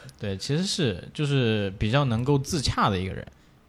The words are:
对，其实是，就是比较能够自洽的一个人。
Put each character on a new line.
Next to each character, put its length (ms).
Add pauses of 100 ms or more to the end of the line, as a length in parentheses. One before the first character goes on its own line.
(200)
对， 160
其 200
实 80
是， 480
就 140
是 520
比 120
较 140
能 200
够 140
自 220
洽 280
的 100
一 80
个 60
人。 140 (420)